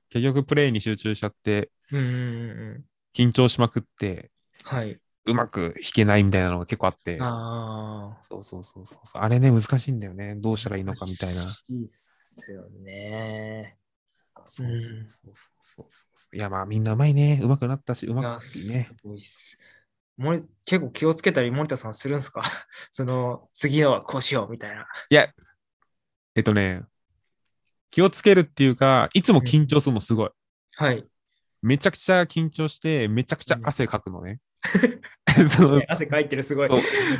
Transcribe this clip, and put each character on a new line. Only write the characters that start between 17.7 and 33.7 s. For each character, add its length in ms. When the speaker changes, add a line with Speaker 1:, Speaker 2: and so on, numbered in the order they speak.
Speaker 1:
っ 80
た 100
し、 140
う 60
ま 260
く 60
ね。 280
Speaker 2:
い 40
や、 80
す 180
ご 120
い 40
っ 40
す。 340
森-、 280
結 160
構 100
気 140
を 80
つ 80
け 100
た 120
り、 80
森 180
田 80
さ 120
ん 40
す 140
る 80
ん 60
す 100
か？ 100
<laughs> 200
そ 160
の、 480
次 280
の 100
は 100
こ 160
う 40
し 120
よ 120
う 60
み 60
た 140
い 40
な。 120
Speaker 1:
い 40
や、 140
え 60
っ 20
と 100
ね、 300
気 100
を 80
つ 120
け 140
る 60
っ 40
て 180
い 40
う 80
か、 380
い 80
つ 120
も 80
緊 240
張 160
す 80
る 60
の、 40
す 140
ご 120
い。 20
Speaker 2:
う 20
ん。 560
は 60
い。 140
Speaker 1:
め 160
ち 100
ゃ 40
く 60
ち 160
ゃ 80
緊 280
張 180
し 120
て、 280
め 160
ち 100
ゃ 40
く 60
ち 80
ゃ 120
汗 240